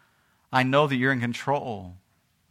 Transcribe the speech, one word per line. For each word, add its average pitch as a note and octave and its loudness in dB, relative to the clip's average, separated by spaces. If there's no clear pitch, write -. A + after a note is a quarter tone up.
I B2+ 4
know C#3+ 4
that C3+ 0
you're C3 2
in B2+ -2
control." A#2 -4